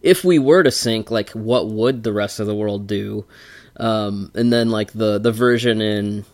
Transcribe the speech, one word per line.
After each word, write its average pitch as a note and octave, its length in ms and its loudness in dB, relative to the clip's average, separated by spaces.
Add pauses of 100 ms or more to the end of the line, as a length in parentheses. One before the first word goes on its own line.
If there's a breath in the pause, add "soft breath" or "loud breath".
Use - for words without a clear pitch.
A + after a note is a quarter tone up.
if F3+ 220 2
we F3+ 160 4
were D#3 240 4
to C3+ 80 4
sink, A2+ 400 -4
like, G#2+ 200 -4
what A2 360 -2
would A2+ 360 -2
the A2 100 -2
rest G#2 260 -4
of G#2+ 80 -4
the G#2+ 80 -2
world G2+ 320 -4
do? G#2 380 -6 (500 loud breath)
Um, G#2 580 -4
and A#2+ 200 2
then, A#2 160 2
like, G#2+ 240 -2
the, G#2+ 260 0
the A2+ 140 2
version A#2 480 2
in G#2 520 -2